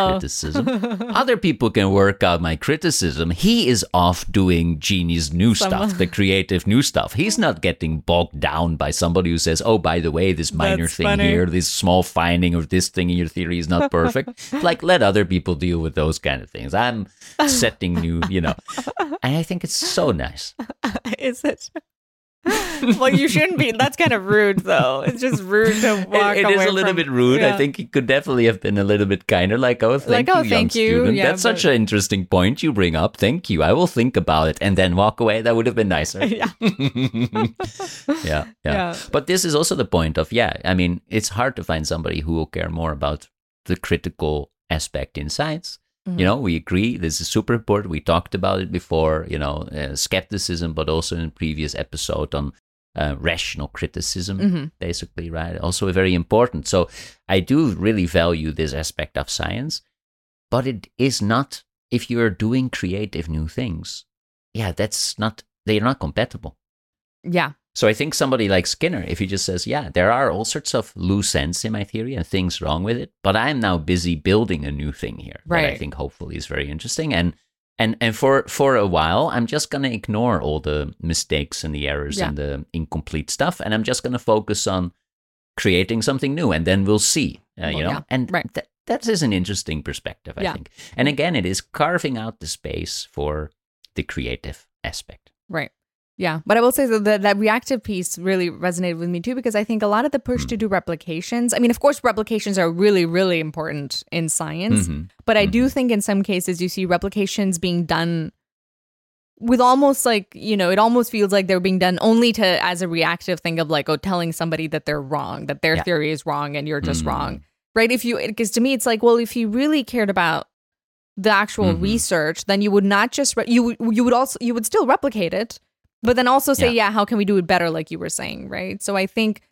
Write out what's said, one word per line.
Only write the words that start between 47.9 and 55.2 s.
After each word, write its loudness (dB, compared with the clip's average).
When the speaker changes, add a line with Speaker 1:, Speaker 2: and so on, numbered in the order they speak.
Speaker 2:
We -6
talked 0
about 0
it -6
before, 0
you -4
know, -6
uh, -6
skepticism, -4
but -4
also -2
in -4
a -8
previous -4
episode -6
on, -4
uh, -2
rational -4
criticism, -6
Speaker 1:
Mm-hmm. 0
Speaker 2:
basically, -8